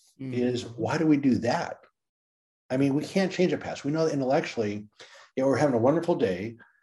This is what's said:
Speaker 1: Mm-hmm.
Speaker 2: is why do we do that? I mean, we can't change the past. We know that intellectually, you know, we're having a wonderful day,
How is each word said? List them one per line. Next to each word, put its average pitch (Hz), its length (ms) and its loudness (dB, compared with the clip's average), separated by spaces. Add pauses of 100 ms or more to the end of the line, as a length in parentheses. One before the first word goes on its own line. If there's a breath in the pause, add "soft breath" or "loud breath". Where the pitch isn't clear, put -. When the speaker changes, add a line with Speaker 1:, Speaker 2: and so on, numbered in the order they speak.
(200)
Speaker 1:
Mm-hmm. 131 140 -10
Speaker 2:
is 123 300 0
why 113 340 -4
do 160 80 2
we 151 120 6
do 131 180 4
that? 135 420 -2 (920)
I 131 80 -2
mean, 139 180 2
we 151 80 -2
can't 185 280 0
change 180 200 2
the 147 60 0
past. - 280 -8
We 143 60 -4
know 160 140 0
that 156 80 -2
intellectually, 123 760 -2 (480 loud breath)
you 131 80 0
know, 135 40 4
we're 135 100 4
having 139 180 2
a 113 40 2
wonderful 165 360 2
day, 113 400 -2 (280 soft breath)